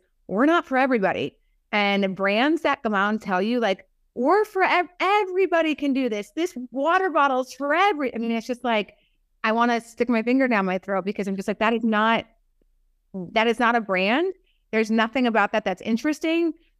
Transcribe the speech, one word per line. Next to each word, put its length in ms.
we're 180
not 220
for 100
everybody. 600
And 440
brands 460
that 200
come 120
out 160
and 120
tell 180
you, 200
like, 260
"We're 280
for 200
ev-, 240
everybody 800
can 160
do 160
this. 260
This 180
water 360
bottle's 460
for 180
every," 400
I 60
mean, 140
it's 140
just 180
like, 300
I 80
wanna 280
stick 280
my 160
finger 240
down 180
my 120
throat 260
because 240
I'm 80
just 100
like, 140
that 120
is 120
not, 420
that 320
is 140
not 160
a 40
brand. 540
There's 180
nothing 380
about 240
that 120
that's 180
interesting. 680